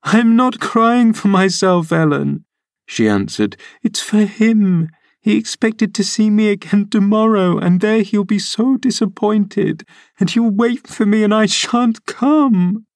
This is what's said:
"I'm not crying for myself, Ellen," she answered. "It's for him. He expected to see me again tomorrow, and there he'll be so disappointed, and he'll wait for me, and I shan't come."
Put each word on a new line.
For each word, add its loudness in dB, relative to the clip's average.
"I'm 2
not 0
crying 2
for -2
myself, 0
Ellen," -2
she -2
answered. -2
"It's -4
for 0
him. 0
He 0
expected -4
to -2
see -2
me 2
again -2
tomorrow, 2
and 2
there 0
he'll -2
be -2
so -2
disappointed, -2
and 0
he'll 0
wait -2
for -4
me, 2
and 2
I 2
shan't -2
come." 0